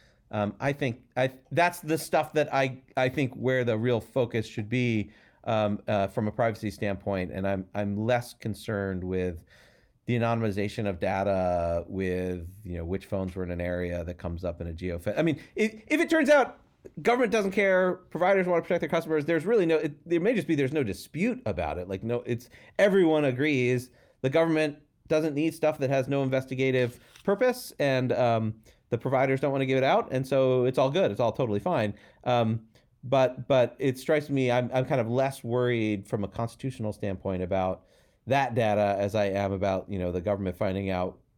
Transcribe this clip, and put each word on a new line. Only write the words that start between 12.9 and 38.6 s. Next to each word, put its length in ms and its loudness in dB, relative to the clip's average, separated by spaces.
phones 300 -6
were 80 -6
in 80 -6
an 100 -6
area 420 -4
that 140 -10
comes 260 -8
up 180 -6
in 60 -8
a 60 -8
geofence. 440 -6
I 40 0
mean, 180 0
if, 180 0
if 120 0
it 100 0
turns 200 4
out 300 4
government 300 2
doesn't 200 0
care, 440 4
providers 360 2
wanna 160 2
protect 200 0
their 80 -4
customers, 360 0
there's 200 0
really 200 4
no, 120 4
it, 160 -2
there 120 0
may 160 2
just 120 -2
be, 80 2
there's 180 0
no 100 0
dispute 600 -4
about 340 -2
it. 80 -8
Like, 160 -6
no, 220 -2
it's, 240 -6
everyone 480 6
agrees 640 0
the 80 0
government 480 2
doesn't 260 2
need 220 0
stuff 240 0
that 100 0
has 180 2
no 140 0
investigative 800 0
purpose, 560 0
and, 320 2
um, 440 2
the 80 -2
providers 400 2
don't 120 0
wanna 140 0
give 140 2
it 40 2
out, 280 2
and 160 -2
so 380 4
it's 120 0
all 140 4
good. 180 2
It's 100 -4
all 120 2
totally 280 0
fine. 360 0
Um, 380 2
but, 440 2
but 320 4
it 180 0
strikes 320 0
me, 220 2
I'm, 200 2
I'm 140 0
kind 160 0
of 80 -2
less 340 0
worried 640 0
from 160 -2
a 40 -4
constitutional 640 -6
standpoint 480 -4
about 400 -2
that 280 0
data 420 2